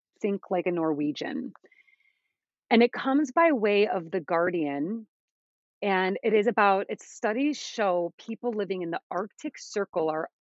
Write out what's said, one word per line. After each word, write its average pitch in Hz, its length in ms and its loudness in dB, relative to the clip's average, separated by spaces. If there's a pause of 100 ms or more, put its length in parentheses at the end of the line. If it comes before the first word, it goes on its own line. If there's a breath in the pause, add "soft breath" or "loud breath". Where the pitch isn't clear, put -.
(220)
Think 202 300 -4
Like 180 160 0
a 180 40 0
Norwegian." 151 840 -2 (1160 soft breath)
And 226 140 6
it 240 100 4
comes 269 380 0
by 339 200 4
way 208 360 4
of 165 240 -6
The 196 80 -2
Guardian, 170 880 -2 (760)
and 190 420 0
it 214 100 2
is 208 140 4
about, 202 420 4
it's - 200 -10
studies 262 480 -2
show 175 600 -2
people 233 340 -8
living 196 320 -4
in 165 80 -4
the 165 100 -6 (100)
Arctic 202 480 -8
Circle 180 500 -4
are 156 200 -4 (120)